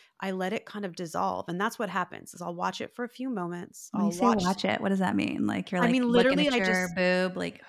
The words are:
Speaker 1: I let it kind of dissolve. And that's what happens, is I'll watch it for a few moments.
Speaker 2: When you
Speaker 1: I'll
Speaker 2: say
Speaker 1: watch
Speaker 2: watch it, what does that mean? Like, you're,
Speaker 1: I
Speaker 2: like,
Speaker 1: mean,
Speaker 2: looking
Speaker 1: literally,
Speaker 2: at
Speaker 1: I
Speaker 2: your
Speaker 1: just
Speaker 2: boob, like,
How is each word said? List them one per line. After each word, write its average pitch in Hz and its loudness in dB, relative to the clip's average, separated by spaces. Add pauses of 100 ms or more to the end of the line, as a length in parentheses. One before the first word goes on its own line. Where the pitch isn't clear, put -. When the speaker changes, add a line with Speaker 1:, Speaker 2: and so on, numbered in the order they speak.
(200)
Speaker 1:
I 190 -4
let 185 -2
it 226 -4
kind 202 -8
of 170 -8
dissolve. 180 -4
And 175 -4
that's 220 -2
what 208 -2
happens, 180 -6
is - -16
I'll 175 -6
watch 185 -4
it - -10
for 240 -6
a 233 -10
few 254 -8
moments. 175 -8
Speaker 2:
When 202 2
you 208 4
Speaker 1:
I'll - -4
Speaker 2:
say 233 2
Speaker 1:
watch 214 2
Speaker 2:
watch 185 0
it, - 0
what 196 0
does 190 2
that 185 2
mean? - 0
Like, 104 -2
you're, 185 0
Speaker 1:
I 240 6
Speaker 2:
like, - -
Speaker 1:
mean, 247 2
Speaker 2:
looking 254 6
Speaker 1:
literally, 294 2
Speaker 2:
at 269 2
Speaker 1:
I 240 2
Speaker 2:
your 185 2
Speaker 1:
just 170 -10
Speaker 2:
boob, 180 2
like, 175 -6